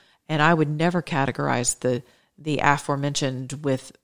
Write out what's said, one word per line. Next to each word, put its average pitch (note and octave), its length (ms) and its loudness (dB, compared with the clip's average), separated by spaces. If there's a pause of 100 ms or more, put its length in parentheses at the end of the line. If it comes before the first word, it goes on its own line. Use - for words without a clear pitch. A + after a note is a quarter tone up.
(280)
And D#3 140 0
I D#3+ 120 6
would D#3 160 2
never E3 320 0
categorize C3+ 800 -2
the, B2+ 240 0 (340)
the D3 220 -4
aforementioned C#3 1040 -2
with, C3+ 280 -2 (120)